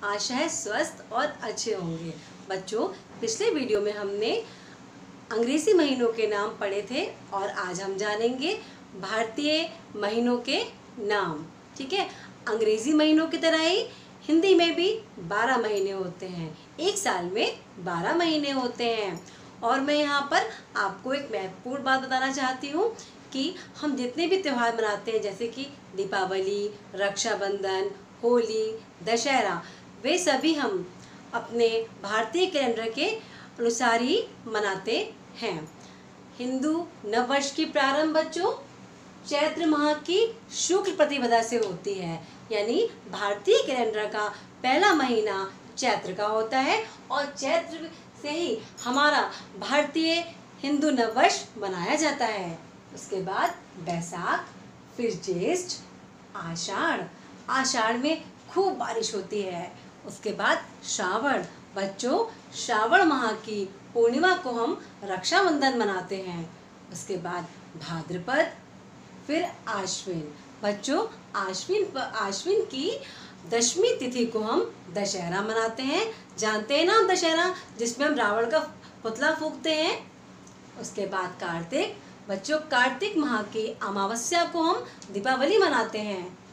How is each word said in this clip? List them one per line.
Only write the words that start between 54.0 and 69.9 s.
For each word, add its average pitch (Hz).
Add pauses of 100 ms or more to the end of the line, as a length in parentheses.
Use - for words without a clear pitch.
फिर 214
ज्येष्ठ, 233 (560)
आषाढ़। 196 (480)
आषाढ़ 247
में 302 (300)
खूब 381
बारिश 226
होती 202
है। 180 (280)
उसके 208
बाद 226 (220)
श्रावण। 214 (320)
बच्चों, 240 (300)
श्रावण 233
माह 262
की 214 (300)
पूर्णिमा 277
को 269
हम 233 (200)
रक्षाबंधन 277
मनाते 196
हैं। 175 (420)
उसके 185
बाद 175 (340)
भाद्रपद, 170 (720)
फिर 339 (200)
आश्विन। 185 (280)